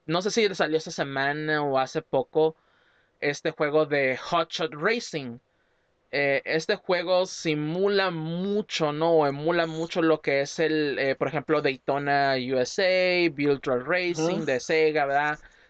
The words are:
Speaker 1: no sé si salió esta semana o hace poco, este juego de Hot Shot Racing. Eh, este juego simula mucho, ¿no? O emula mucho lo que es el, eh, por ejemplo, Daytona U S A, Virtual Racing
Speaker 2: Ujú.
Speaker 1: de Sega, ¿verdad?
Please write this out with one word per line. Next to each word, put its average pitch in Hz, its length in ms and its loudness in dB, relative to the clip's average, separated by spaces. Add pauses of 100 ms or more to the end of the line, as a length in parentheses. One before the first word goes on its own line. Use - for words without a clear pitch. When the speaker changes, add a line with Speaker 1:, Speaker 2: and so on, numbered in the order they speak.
Speaker 1:
no 165 160 -2
sé 196 100 -2
si 208 220 2
salió 160 240 0
esta 160 140 -6
semana 147 720 -2
o 147 160 0
hace 151 220 -2
poco, 156 560 0 (640)
este 147 300 -2
juego 151 340 2
de 139 320 0
Hot 165 340 -2
Shot 165 220 -4
Racing. 151 680 -4 (720)
Eh, 139 320 0
este 156 320 -2
juego 180 500 0
simula 180 840 -2
mucho, 170 800 -2
¿no? 160 200 2
O 156 160 6
emula 160 380 0
mucho 165 360 -4
lo 160 180 4
que 139 220 0
es - 180 -6
el, 151 400 0
eh, 135 160 0
por 139 140 -2
ejemplo, 147 320 0
Daytona 139 720 0
U 131 220 -2
S 127 260 0
A, 180 500 2
Virtual 139 520 0
Racing 170 540 0
Speaker 2:
Ujú. 160 60 -4
Speaker 1:
de 131 140 0
Sega, 156 460 2
¿verdad? 147 340 0 (300)